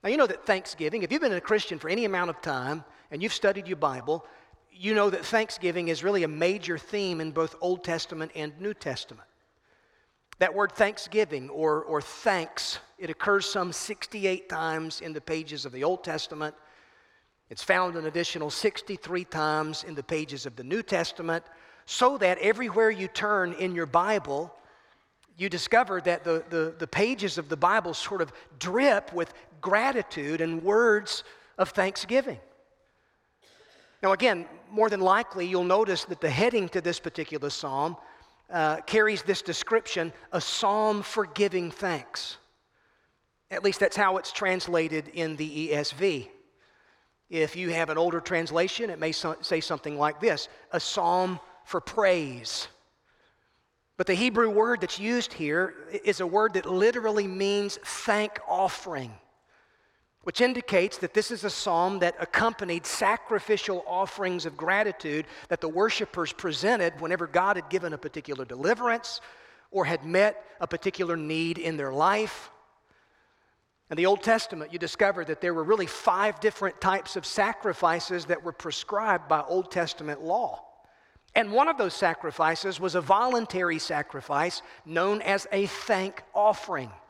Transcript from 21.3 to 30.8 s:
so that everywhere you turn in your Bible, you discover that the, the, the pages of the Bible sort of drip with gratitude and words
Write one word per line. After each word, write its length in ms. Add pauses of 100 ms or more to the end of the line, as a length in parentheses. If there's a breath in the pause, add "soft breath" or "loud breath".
so 320
that 200
everywhere 520
you 180
turn 460
in 200
your 120
Bible, 680 (840 soft breath)
you 100
discover 540
that 200
the, 280
the, 280
the 80
pages 520
of 100
the 80
Bible 380
sort 260
of 100 (280 loud breath)
drip 560
with 180 (300 loud breath)
gratitude 800
and 200
words 640 (320 loud breath)